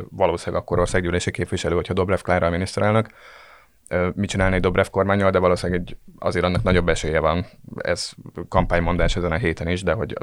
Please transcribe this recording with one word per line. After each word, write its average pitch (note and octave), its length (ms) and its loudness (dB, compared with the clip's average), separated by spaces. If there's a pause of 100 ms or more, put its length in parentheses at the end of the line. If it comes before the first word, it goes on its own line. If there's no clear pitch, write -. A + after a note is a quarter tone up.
(100)
valószínűleg F2 520 0
akkor F2 160 -2
országgyűlési F2+ 520 0
képviselő, F2 440 -2
hogyha E2+ 180 -2
Dobrev F#2 260 0
Klára F2+ 280 0
a E2+ 40 2
miniszterelnök. G#2 560 0 (840)
Ö, F2+ 260 0
mit G2 140 -2
csinálni F#2+ 260 2
egy F#2 60 2
Dobrev F#2 260 2
kormánnyal, G2 440 2
de F#2 80 4
valószínűleg F2+ 420 2
egy, - 160 -10 (220)
azért F#2 260 -2
annak F2+ 180 2
nagyobb F2+ 260 2
esélye D#2+ 320 0
van. D#2+ 260 2 (300)
Ez - 340 -4 (380)
kampánymondás F2 680 2
ezen F2 160 -2
a D#2+ 40 -2
héten E2 320 -2
is, F2+ 140 -4
de E2+ 100 0
hogy - 300 -4